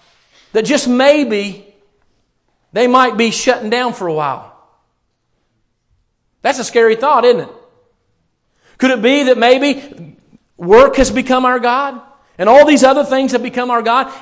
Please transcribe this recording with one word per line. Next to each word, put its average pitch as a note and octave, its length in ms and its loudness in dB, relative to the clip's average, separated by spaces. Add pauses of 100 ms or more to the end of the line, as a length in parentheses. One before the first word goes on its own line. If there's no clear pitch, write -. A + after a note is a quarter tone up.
(520)
that A3 120 -2
just C#4 240 -2
maybe B3 840 -2 (1000)
they A#3+ 160 0
might B3 280 2
be A3+ 140 0
shutting A3 400 -4
down B3 220 -4
for F#3 160 -8
a D#3+ 40 -4
while. D3 400 -6 (1900)
That's C4 160 -2
a A#3+ 60 -8
scary A3+ 320 2
thought, B3+ 280 0
isn't A3+ 180 2
it? B2+ 60 -14 (1300)
Could B3+ 140 0
it A3+ 100 -4
be C#4 220 2
that B3+ 120 2
maybe B3+ 800 -2 (400)
work G#3+ 400 4
has C4 140 0
become B3+ 340 -2
our B3+ 140 0
god? B3 420 -4 (380)
And F#3 100 -2
all C4+ 160 8
these C#4+ 180 2
other C4+ 220 4
things C4 280 -2
have A#3+ 100 -2
become B3 280 -6
our A#3 120 -2
god, B3 280 -2 (120)